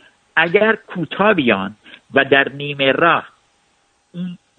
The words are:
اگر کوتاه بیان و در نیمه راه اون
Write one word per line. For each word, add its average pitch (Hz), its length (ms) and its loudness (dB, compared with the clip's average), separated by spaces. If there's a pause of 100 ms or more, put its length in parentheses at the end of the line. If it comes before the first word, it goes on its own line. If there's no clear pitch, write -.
(360)
اگر 202 400 2 (120)
کوتاه 190 460 -2
بیان 107 420 -2 (380)
و 135 120 2
در 135 240 2
نیمه 139 420 -2
راه 156 360 0 (840)
اون 180 260 -10 (220)